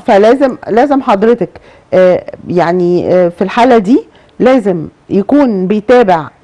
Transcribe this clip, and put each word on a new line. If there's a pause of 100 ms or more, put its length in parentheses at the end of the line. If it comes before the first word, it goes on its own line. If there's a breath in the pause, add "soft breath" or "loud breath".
فلازم، (100)
لازم
حضرتك، (440 soft breath)
آه، (240)
يعني،
آه،
في
الحالة
دي (360 soft breath)
لازم (220)
يكون
بيتابع، (160)